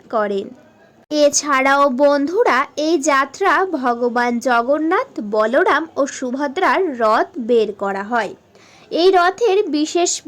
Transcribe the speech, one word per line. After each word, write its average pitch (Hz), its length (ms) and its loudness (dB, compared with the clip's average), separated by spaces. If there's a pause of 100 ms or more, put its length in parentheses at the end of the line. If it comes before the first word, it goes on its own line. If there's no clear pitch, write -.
(100)
করেন। 208 360 -4 (640)
এছাড়াও 285 760 2 (120)
বন্ধুরা, 285 600 2 (200)
এই 311 240 0
যাত্রা 285 500 0 (220)
ভগবান 240 680 -2
জগন্নাথ, 302 720 0 (180)
বলরাম 262 560 0 (120)
ও 269 120 0
সুভদ্রার 277 720 -2 (180)
রথ 233 300 2 (120)
বের 220 360 0
করা 196 300 -6
হয়। 214 260 -4 (580)
এই 339 200 2
রথের 381 480 2 (120)
বিশেষ 311 400 0 (180)